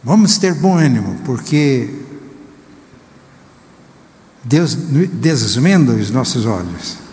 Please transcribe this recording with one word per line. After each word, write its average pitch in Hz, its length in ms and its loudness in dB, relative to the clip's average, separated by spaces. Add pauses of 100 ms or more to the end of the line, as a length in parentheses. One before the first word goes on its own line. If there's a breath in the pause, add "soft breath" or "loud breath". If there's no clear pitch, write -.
Vamos 185 340 4
ter 185 160 0
bom 175 240 2
ânimo, 117 480 0
porque 139 640 0 (2500)
Deus 135 300 2
desvenda 135 1200 2
os 104 160 -2
nossos 120 360 -2
olhos 87 520 -6 (160)